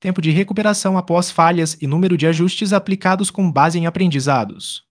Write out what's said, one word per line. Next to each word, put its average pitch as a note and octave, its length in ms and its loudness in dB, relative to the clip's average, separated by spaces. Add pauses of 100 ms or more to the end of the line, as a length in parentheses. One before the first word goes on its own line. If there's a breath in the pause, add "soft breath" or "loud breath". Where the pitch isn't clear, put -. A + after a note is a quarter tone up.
tempo F#3 200 -4
de D#3+ 120 0
recuperação G3 680 0
após F3 320 -2
falhas E3 500 0
e C#3+ 60 -6
número F3 300 0
de D3+ 100 2
ajustes F3+ 460 0
aplicados G3 580 0
com F#3+ 200 0
base D#3+ 280 2
em E3 80 -2
aprendizados. C#3+ 1040 -2